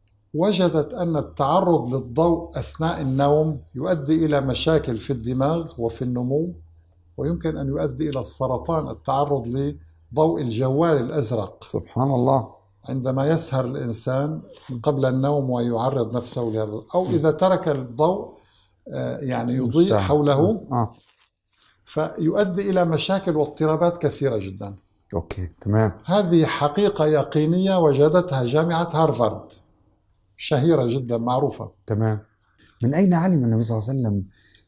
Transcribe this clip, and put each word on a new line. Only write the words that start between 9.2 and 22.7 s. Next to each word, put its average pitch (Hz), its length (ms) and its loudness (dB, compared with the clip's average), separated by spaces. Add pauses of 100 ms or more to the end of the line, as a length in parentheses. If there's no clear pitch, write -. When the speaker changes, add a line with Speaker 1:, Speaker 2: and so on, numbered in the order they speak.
Speaker 1:
لضوء 151 960 -2
الجوال 135 560 2
الأزرق. 117 680 -4
Speaker 2:
سبحان 120 480 -4
الله. 127 440 0 (340)
Speaker 1:
عندما 131 380 -2
يسهر 143 380 0
الإنسان 135 760 -4 (420)
قبل 135 220 0
النوم 131 440 0
ويعرض 120 680 -2
نفسه 120 240 -6
لهذا، 110 400 -4 (140)
أو 180 100 2
إذا 151 260 2
ترك 180 360 2
الضوء، 143 640 -2 (600)
آه، 127 240 -6
يعني 123 360 -4
يضيء 131 300 2
Speaker 2:
مشتعل. 113 180 4
Speaker 1:
حوله، 147 720 2
Speaker 2:
آه. 120 200 -2 (920)
Speaker 1:
فيؤدي 190 840 -2
إلى 180 160 2